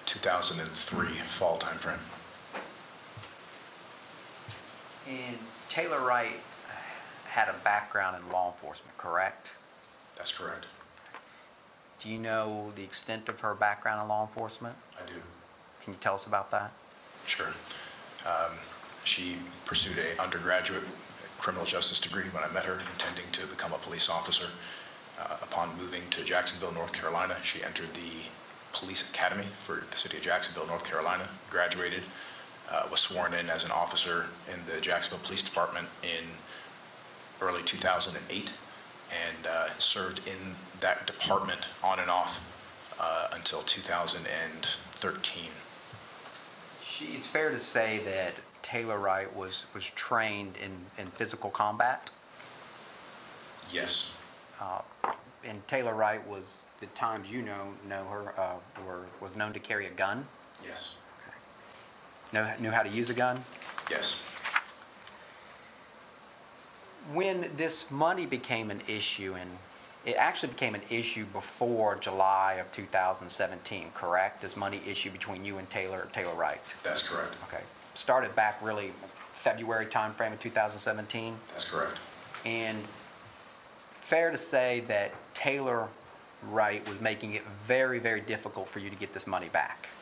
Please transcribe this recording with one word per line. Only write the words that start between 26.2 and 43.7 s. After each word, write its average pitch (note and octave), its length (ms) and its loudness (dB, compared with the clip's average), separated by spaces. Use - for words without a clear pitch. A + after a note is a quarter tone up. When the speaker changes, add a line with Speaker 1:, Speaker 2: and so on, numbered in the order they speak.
Speaker 1:
Jacksonville, F2+ 480 2
North E2 200 -2
Carolina, E2+ 500 2
she - 200 0
entered E2 300 -4
the E2 320 -8
police - 380 0
academy F#2 340 2
for - 320 -4
the - 60 -2
city - 200 0
of D#2+ 60 -4
Jacksonville, E2+ 440 2
North E2+ 180 -2
Carolina, F2 440 2
graduated, F2+ 520 2
uh, D2+ 200 4
was - 100 4
sworn F2 340 2
in E2+ 160 0
as E2 120 2
an E2+ 80 0
officer E2+ 560 4
in F2+ 60 -6
the D#2+ 60 -2
Jacksonville E2+ 440 2
Police F#2+ 180 0
Department F2 440 2
in E2 220 -2
early F2+ 200 2
two F2+ 140 2
thousand F#2 400 4
and D2 140 -4
eight, - 220 -4
and, E2+ 360 -2
uh, E2 220 2
served F#2+ 480 2
in F#2+ 280 -6
that F#2 260 4
department G2 540 2
on F#2 160 6
and F2+ 100 2
off, F2+ 300 4
uh, E2 360 2
until E2 280 0
two - 200 2